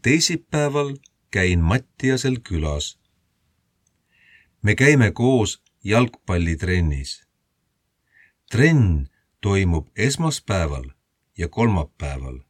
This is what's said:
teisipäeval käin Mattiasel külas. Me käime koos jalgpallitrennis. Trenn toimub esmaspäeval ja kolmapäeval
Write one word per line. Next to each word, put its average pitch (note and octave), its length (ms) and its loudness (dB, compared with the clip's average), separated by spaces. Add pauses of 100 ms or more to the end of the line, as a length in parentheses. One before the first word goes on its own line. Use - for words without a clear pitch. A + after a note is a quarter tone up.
teisipäeval D3 920 -2 (340)
käin F#2 300 2
Mattiasel B2+ 880 0
külas. D2 500 -6 (1600)
Me G2+ 120 2
käime C3 380 6
koos A#2+ 500 0 (220)
jalgpallitrennis. F2 1400 -2 (1300)
Trenn G#2+ 580 2 (320)
toimub F#2+ 560 0
esmaspäeval F#2+ 920 -4 (480)
ja F2 100 -6
kolmapäeval C#2+ 920 -4 (120)